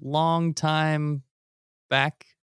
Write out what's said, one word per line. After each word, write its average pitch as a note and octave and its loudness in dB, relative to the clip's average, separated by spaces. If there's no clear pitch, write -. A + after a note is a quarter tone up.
longtime D#3 0
back C#3 0